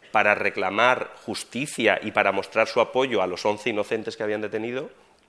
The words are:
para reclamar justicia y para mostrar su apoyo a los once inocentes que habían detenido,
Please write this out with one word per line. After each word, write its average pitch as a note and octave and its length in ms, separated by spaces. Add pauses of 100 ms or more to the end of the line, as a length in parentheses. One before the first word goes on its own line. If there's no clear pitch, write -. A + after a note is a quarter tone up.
(120)
para G#2 220
reclamar G2+ 800 (140)
justicia A2 760
y G#2+ 100
para G2+ 200
mostrar G2 360
su - 120
apoyo A#2+ 420
a F#2 60
los G2 180
once G#2+ 240
inocentes G#2+ 460
que A2+ 80
habían G#2+ 160
detenido, A2+ 500 (400)